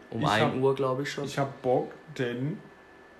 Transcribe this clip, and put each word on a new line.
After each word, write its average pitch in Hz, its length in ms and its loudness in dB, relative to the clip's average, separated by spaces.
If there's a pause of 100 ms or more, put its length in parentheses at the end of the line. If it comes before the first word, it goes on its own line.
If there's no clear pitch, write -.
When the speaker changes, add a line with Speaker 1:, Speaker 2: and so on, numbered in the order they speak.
Speaker 1:
Um 117 120 -4
Speaker 2:
Ich 147 80 2
Speaker 1:
ein - 120 4
Speaker 2:
hab, 143 140 2
Speaker 1:
Uhr, 135 180 4
glaub 135 280 0
ich 147 100 -4
schon. 143 140 -6
Speaker 2:
ich - 120 -6
hab 135 240 -4
Bock, 127 300 2 (260)
denn 127 400 -2 (600)